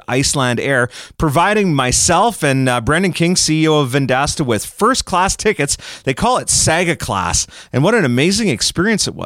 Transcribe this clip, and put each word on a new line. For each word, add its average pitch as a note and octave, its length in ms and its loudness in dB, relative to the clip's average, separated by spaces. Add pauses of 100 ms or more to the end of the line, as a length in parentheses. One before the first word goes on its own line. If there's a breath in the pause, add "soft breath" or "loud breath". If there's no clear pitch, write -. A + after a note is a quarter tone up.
Iceland B2+ 540 -2
Air, B2+ 280 0 (300 loud breath)
providing F3 560 2
myself E3 680 0
and, C3+ 240 2
uh, B2 120 0
Brendan D3+ 320 0
King, E3+ 220 0
C D#3 300 0
E D#3 40 4
O D3+ 120 4
of C3+ 100 0
Vendasta, C3+ 560 0
with A2+ 180 -2
first-class G3 680 0
tickets. E3+ 420 -2 (280 loud breath)
They - 100 -2
call A#3 240 0
it - 100 -6
Saga E3 460 0
Class, - 540 -2 (240 loud breath)
and B2+ 100 0
what G#3+ 140 4
an G#3 80 2
amazing E3+ 440 2
experience F3+ 600 0
it E2 80 -10
was. E2+ 100 -12